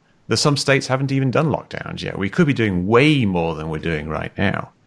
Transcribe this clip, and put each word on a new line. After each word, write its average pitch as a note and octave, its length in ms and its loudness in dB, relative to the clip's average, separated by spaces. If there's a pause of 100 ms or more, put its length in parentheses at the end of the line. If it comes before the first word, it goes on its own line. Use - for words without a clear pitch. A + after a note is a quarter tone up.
(280)
There's A2 120 0
some D3 160 2
states C3+ 300 0
haven't C3+ 260 -2
even C3+ 180 2
done D3 200 2
lockdowns - 520 -6
yet. - 160 -6
We G2 120 -2
could F3 160 2
be C#3 80 2
doing G2 320 0
way C3 380 4
more E2 300 0
than D#2 140 -6
we're D#2 100 -4
doing D#2 300 -4
right - 300 -6
now. - 340 -2 (140)